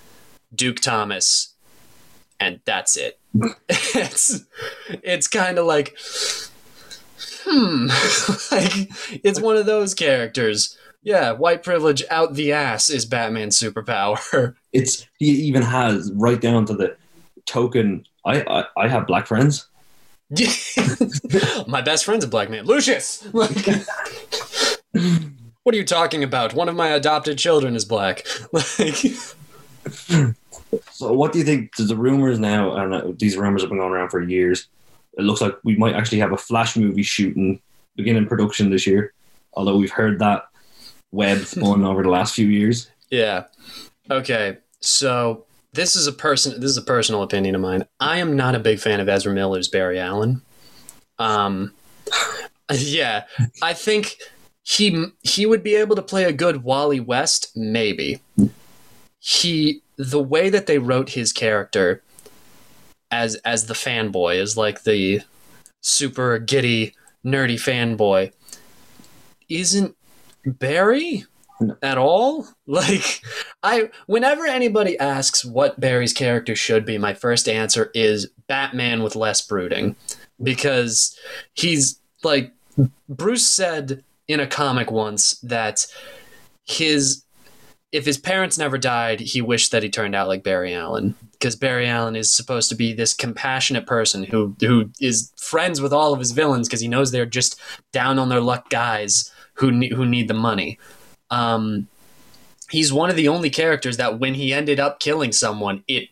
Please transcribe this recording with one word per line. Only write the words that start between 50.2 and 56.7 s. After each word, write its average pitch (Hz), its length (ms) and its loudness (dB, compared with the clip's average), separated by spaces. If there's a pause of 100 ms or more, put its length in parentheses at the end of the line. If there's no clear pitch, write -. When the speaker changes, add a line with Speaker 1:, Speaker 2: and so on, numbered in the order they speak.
Speaker 1:
Um, 101 540 0 (500)
<laughs> - 480 -10
yeah, 135 520 -2 (380)
I 170 120 0
think 214 440 -2 (460)
he, 170 420 2 (180)
he - 220 0
would 220 180 4
be 208 120 2
able 214 200 2
to 196 60 -2
play 190 240 -2
a 170 80 2
good 147 300 0
Wally 139 360 2